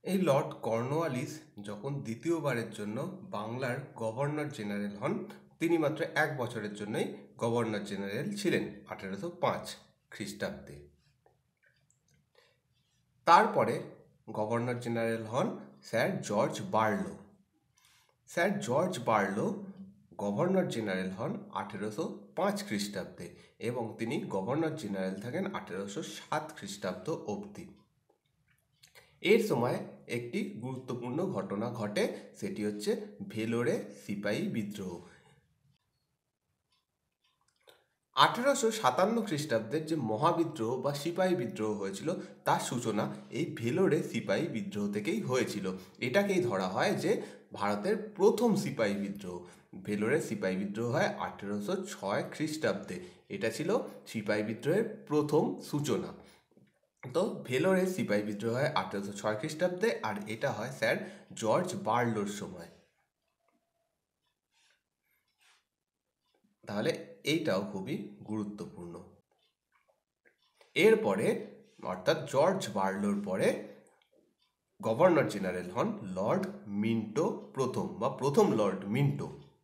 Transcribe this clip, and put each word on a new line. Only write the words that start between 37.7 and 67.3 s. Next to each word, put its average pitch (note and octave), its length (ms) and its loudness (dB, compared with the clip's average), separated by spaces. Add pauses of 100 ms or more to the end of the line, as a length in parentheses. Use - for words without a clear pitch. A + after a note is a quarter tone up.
আঠেরোশো A3+ 560 6
সাতান্ন G3+ 540 4
খ্রিস্টাব্দের D3 600 0
যে E3 100 0
মহাবিদ্রোহ B2+ 840 2
বা C#3 120 0
সিপাহী F3 420 2
বিদ্রোহ G#2+ 420 -2
হয়েছিল G2 360 -4 (300)
তার C#3+ 160 4
সূচনা A2+ 560 -2 (140)
এই - 160 -2
ভেলোরে D#3 580 2
সিপাহী G2+ 440 0
বিদ্রোহ G2+ 440 -4
থেকেই C3 300 -2
হয়েছিল। A2+ 440 0 (320)
এটাকেই F#3+ 440 4
ধরা F#2+ 260 2
হয় C#3+ 280 2
যে E3 260 2 (320)
ভারতের G#2 420 0 (200)
প্রথম A3 400 6
সিপাহী A2+ 380 2
বিদ্রোহ। G2 440 -6 (460)
ভেলোরে A2 380 2
সিপাহী G2+ 360 -2
বিদ্রোহ G#2 340 -2
হয় E3+ 180 2 (100)
আঠেরোশো G#2 640 -4
ছয় A2 460 -2
খ্রিস্টাব্দে। G2 680 -2 (320)
এটা - 200 -2
ছিল D3+ 200 -2 (380)
সিপাহী G#2+ 360 0
বিদ্রোহের D3 640 0
প্রথম D3+ 540 2
সূচনা। B2+ 520 -2 (1000)
তো F#3+ 320 0
ভেলোরে F3+ 420 4
সিপাহী G#2 340 2
বিদ্রোহ G#2+ 320 -2
হয় C3+ 220 2
আঠেরোশো G2+ 380 -2
ছয় A2 220 0
খ্রিস্টাব্দে, F3+ 680 0
আর A2 120 -2 (120)
এটা A2+ 240 0
হয় A2 200 -4
স্যার A#2+ 240 2 (400)
জর্জ C3 400 2
বার্লোর A2 520 2
সময়। F2+ 400 -8 (4000)
তাহলে - 560 0
এইটাও C3+ 380 2 (100)